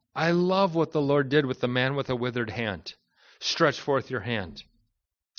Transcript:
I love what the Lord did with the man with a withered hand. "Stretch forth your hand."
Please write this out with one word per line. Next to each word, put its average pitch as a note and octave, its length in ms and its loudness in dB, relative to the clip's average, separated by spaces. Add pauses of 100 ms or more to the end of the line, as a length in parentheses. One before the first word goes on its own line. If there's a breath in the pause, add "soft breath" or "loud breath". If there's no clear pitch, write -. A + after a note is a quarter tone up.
(140)
I E3 180 0
love F3+ 420 2
what D#3 180 0
the D#3 80 0
Lord C#3 280 2
did C#3 180 4
with B2+ 140 -4
the B2 80 0
man B2+ 260 0
with C3+ 160 -4
a B2+ 60 -2
withered A#2+ 340 -4
hand. G2+ 440 -6 (440 soft breath)
"Stretch - 400 0
forth C3+ 320 -2
your B2 100 -4
hand." G#2+ 440 -6 (760)